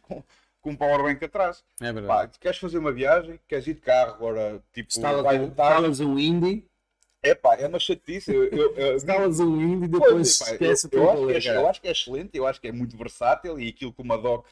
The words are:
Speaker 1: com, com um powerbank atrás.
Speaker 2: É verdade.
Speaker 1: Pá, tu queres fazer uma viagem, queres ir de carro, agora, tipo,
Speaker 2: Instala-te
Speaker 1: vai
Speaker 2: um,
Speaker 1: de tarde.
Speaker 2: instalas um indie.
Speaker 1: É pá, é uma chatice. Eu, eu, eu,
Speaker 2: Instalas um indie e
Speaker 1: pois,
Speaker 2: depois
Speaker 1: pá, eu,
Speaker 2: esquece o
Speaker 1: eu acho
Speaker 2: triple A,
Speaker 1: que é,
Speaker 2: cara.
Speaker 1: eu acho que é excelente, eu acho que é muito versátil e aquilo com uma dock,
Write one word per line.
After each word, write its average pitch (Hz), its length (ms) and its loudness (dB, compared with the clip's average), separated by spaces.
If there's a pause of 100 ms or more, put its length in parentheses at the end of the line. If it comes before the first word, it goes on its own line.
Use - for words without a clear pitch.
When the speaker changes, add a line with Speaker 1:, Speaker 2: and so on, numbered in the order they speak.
Speaker 1:
com, - 220 -14 (360)
com 151 120 -10
um 147 40 -8
powerbank 143 480 0
atrás. 175 400 -4 (160)
Speaker 2:
É 120 140 -6
verdade. 107 140 -10
Speaker 1:
Pá, 113 200 0
tu - 120 -20
queres 180 180 -4
fazer 170 220 -6
uma 151 120 -2
viagem, 160 560 0
queres 135 200 -6
ir - 80 -6
de - 60 -20
carro, 127 340 2
agora, 110 480 -6 (100)
tipo, 117 160 -12
Speaker 2:
Instala-te 143 340 -2
Speaker 1:
vai 139 160 4
Speaker 2:
um, 131 100 -4
Speaker 1:
de 135 60 -16
tarde. 147 180 4
Speaker 2:
instalas 156 260 2
um 139 180 0
indie. 175 480 0 (560)
Speaker 1:
É - 140 4
pá, 117 200 4
é 131 120 -2
uma 170 120 -4
chatice. - 540 -4
Eu, 131 120 4
eu, 147 320 0
eu, 135 200 0
Speaker 2:
Instalas 175 420 0
um 165 220 2
indie 175 240 0
e 170 40 -4
Speaker 1:
pois, 175 120 0
Speaker 2:
depois 170 380 6
Speaker 1:
pá, - 80 -8
eu, - 60 -4
Speaker 2:
esquece - 340 0
o - 40 -20
Speaker 1:
eu 135 120 4
acho 165 160 6
Speaker 2:
triple 135 40 0
A, 135 40 0
Speaker 1:
que 127 100 2
é, 120 140 -2
Speaker 2:
cara. 110 100 2
Speaker 1:
eu 160 80 4
acho - 120 -4
que - 60 -16
é 175 40 -2
excelente, 151 440 -8
eu 131 120 -2
acho 135 120 -6
que - 80 -12
é 113 40 -10
muito 120 260 -8
versátil 131 600 -2
e 117 100 -6
aquilo 117 240 -10
com - 80 -18
uma 120 160 -2
dock, 117 340 -4